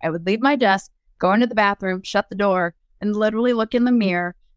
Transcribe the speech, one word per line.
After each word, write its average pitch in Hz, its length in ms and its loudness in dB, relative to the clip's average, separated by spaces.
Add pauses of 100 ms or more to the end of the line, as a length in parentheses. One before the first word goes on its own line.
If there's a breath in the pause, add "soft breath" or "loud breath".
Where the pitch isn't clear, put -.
I 160 60 -2
would 165 180 -6
leave 214 140 0
my 277 140 2
desk, 196 360 0 (280)
go 180 140 2
into 233 140 2
the 233 80 -10
bathroom, 202 480 0
shut - 260 -2
the 202 60 -12
door, 185 400 0 (260)
and 208 140 -2
literally 220 380 0
look 220 200 -2
in 247 120 2
the 247 60 2
mirror 180 440 0 (220)